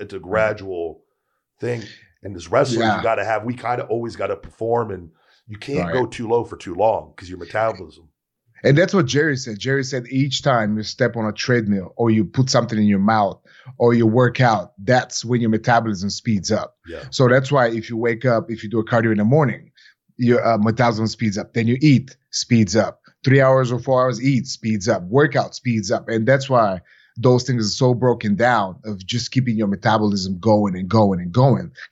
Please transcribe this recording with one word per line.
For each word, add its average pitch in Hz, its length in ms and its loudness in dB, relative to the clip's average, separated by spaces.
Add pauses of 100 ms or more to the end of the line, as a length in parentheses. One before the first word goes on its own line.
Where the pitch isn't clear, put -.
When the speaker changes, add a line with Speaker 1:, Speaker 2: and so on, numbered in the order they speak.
Speaker 1:
it's 98 120 -14
a 92 40 -10
Speaker 2:
Right. 85 120 -20
Speaker 1:
gradual 98 760 -4 (560)
thing. 117 220 -6 (400)
And 98 140 -12
as 85 140 -16
wrestlers, 123 340 2
Speaker 2:
Yeah. 104 140 0
Speaker 1:
you 104 40 -8
gotta 110 220 0
have, 107 200 -2
we 123 100 -6
kinda 123 320 -6
always 113 300 -6
gotta 107 200 -4
perform, 113 540 -4
and 87 200 -12 (360)
you 104 120 -16
can't - 280 -6
Speaker 2:
Right. - 80 -6
Speaker 1:
go 123 120 0
too 117 220 -10
low 117 160 2
for - 120 -14
too 87 180 -10
long 90 420 0
'cause 87 140 -18
your 90 80 -12
metabolism. 92 680 -6 (560)
Speaker 2:
And 135 120 4
that's 180 160 2
what 175 140 2
Jerry 143 300 0
said. 113 240 -10
Jerry 135 240 -2
said 131 260 -8
each 135 320 -2
time 110 340 2
you 107 60 -4
step 117 340 -2
on 113 100 -4
a 104 60 -4
treadmill 101 640 -2
or 117 140 2
you 110 140 4
put 131 260 -2
something 117 280 0
in 107 80 4
your 101 120 4
mouth 101 420 0 (380)
or 120 160 4
you 117 120 4
work 120 340 2
out, 110 320 2 (100)
that's 123 420 0
when 120 160 0
your 113 100 0
metabolism 110 600 0
speeds 101 400 -2
up. 90 260 -4 (120)
Speaker 1:
Yeah. 78 240 -14
Speaker 2:
So 127 160 4
that's 135 240 2
why 127 160 4
if 113 200 -6
you 117 80 -8
wake 117 280 -2
up, 113 260 0
if 113 140 -10
you 107 60 -8
do 113 100 -2
a 107 40 0
cardio 113 280 2
in 101 60 0
the 104 60 2
morning, 131 460 2 (460)
your, 120 280 2
uh, 113 140 2
metabolism 110 480 2
speeds 107 320 -4
up. - 160 -10
Then 117 140 0
you 127 120 2
eat, 143 360 4 (160)
speeds 110 420 2
up. 104 260 0 (240)
Three 139 160 4
hours 131 300 4
or 123 80 -4
four 127 240 0
hours, 120 180 -2
eat, 131 280 0
speeds 110 400 -4
up. 90 160 0
Workout, 123 500 0
speeds 113 380 -2
up. - 160 -4
And 110 180 -2
that's 135 240 2
why 104 300 2 (360)
those 123 280 4
things 120 200 0
are 104 60 -2
so 123 240 2
broken 117 400 0
down 104 500 0
of 104 220 -8
just 117 240 -6
keeping 123 260 0
your 107 120 0
metabolism 101 720 -2
going 104 360 2
and 92 120 -6
going 98 320 2
and 87 120 -8
going. 117 380 2 (220)